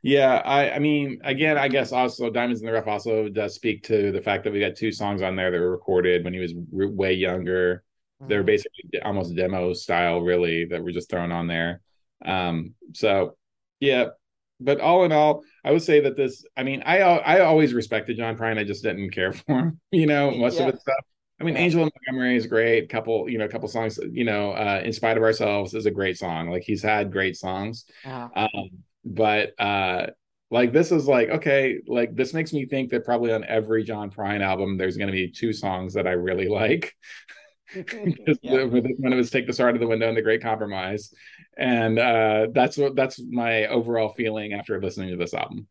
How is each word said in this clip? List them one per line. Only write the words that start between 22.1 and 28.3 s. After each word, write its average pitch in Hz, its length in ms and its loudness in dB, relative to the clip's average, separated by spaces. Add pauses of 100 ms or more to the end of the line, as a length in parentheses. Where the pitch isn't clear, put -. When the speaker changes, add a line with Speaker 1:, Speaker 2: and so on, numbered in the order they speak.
Speaker 1:
is 113 100 0
great. 113 440 2
Couple, 113 400 -2
you 117 80 -4
know, 107 100 -2
couple 107 200 -8
songs, 113 300 -4 (140)
you 120 120 -2
know, 104 280 0
uh, 101 320 -2
In 113 80 -4
Spite 113 240 0
of 110 60 2
Ourselves 101 500 0
is 107 140 -4
a 104 40 4
great 92 280 -2
song. 85 320 -4
Like, 90 120 -4
he's 101 200 -4
had 107 280 0
great 95 280 -2
songs. 101 480 -8 (180)
Speaker 2:
Uh-huh. 127 240 -12 (260)